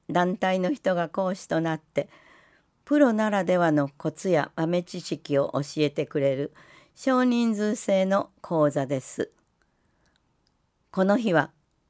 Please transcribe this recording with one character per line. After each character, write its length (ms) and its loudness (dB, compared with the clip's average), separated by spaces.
団 300 0
体 220 0
の 120 0
人 220 -2
が 160 -2
講 240 -4
師 120 -12
と 140 -2
な 140 -2
っ 40 -6
て、 300 -6
プ 120 2
ロ 140 6
な 160 0
ら 160 0
で 140 2
は 140 4
の 260 2
コ 140 -4
ツ 180 -6
や 260 2
豆 260 -2
知 200 -14
識 340 -4
を 160 0
教 80 -2
え 80 2
て 160 -4
く 140 -4
れ 140 2
る 200 -6
少 280 0
人 320 2
数 220 -2
制 300 0
の 240 0
講 300 2
座 160 -2
で 140 -2
す。 300 -6
こ 140 0
の 140 4
日 160 0
は、 160 2